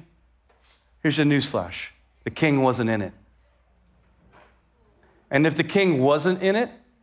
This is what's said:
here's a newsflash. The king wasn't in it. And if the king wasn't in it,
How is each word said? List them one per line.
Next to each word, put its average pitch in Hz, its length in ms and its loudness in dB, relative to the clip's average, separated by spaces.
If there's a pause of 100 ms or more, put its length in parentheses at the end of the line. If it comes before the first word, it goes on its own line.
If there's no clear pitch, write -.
(1040)
here's 151 160 0
a 151 40 2
newsflash. 127 640 -2 (340)
The - 80 -6
king 143 320 0
wasn't 120 260 0
in 107 140 -2
it. 92 100 -10 (2250)
And 139 160 2
if 165 100 0
the 170 80 -2
king 180 380 0
wasn't 151 400 2
in 190 140 0
it, 226 160 -2 (320)